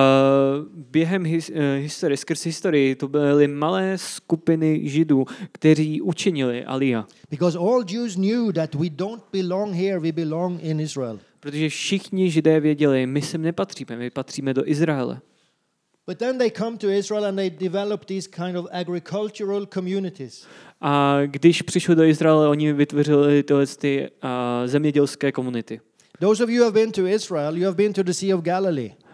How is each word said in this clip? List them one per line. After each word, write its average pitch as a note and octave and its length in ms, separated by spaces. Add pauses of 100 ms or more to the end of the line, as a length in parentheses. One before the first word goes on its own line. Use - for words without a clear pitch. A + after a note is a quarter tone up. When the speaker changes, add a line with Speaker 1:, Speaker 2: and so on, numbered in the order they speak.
(760)
Speaker 1:
během E3 500
his-, E3 300
eh, C#3+ 240
historie, D3 380
skrz - 300
historii D3+ 480
to C3+ 140
byly C#3+ 400
malé F#3 500
skupiny D#3+ 880
Židů, C#3+ 360 (280)
kteří D#3 500
učinili C#3+ 640
Aliyah. C3 420 (240)
Speaker 2:
Because E3+ 280
all A3+ 320
Jews A3+ 240
knew G#3 380
that D#3 220
we E3 160
don't F#3+ 320 (100)
belong F#3+ 420
here, F#3 240
we D#3+ 140
belong E3 500
in D#3+ 180
Israel. C3 380 (220)
Speaker 1:
Protože D3+ 280
všichni F#3+ 600
Židé D#3+ 300
věděli, C#3+ 460
my C#3 160
sem D#3+ 200
nepatříme, E3 540
my A#2+ 140
patříme C3+ 440
do C3 140
Izraele. C#3+ 520 (840)
Speaker 2:
But F3+ 120
then B3+ 200
they A#3 120
come A3+ 280
to G3+ 120
Israel G3+ 340
and G3 120
they F#3+ 140
develop G3 540
these F#3+ 260
kind F3+ 260
of F3 160
agricultural G3 960
communities. F#3 800 (340)
Speaker 1:
A C#3+ 460
když C#3+ 360
přišli - 320
do D#3+ 100
Izraele, D#3 440
oni D3+ 240
vytvořili D3 680
tyhle C#3+ 240
ty, C#3 360 (220)
eh, B2 440
zemědělské C#3+ 640
komunity. A#2+ 480 (400)
Speaker 2:
Those G#3 240
of A3+ 60
you A#3+ 80
who A#3+ 60
have A3 160
been A3+ 120
to F#3+ 140
Israel, E3+ 500
you F3 80
have F#3+ 120
been G#3 160
to F#3+ 100
the F3+ 100
Sea F#3+ 240
of E3 80
Galilee. E3+ 460 (240)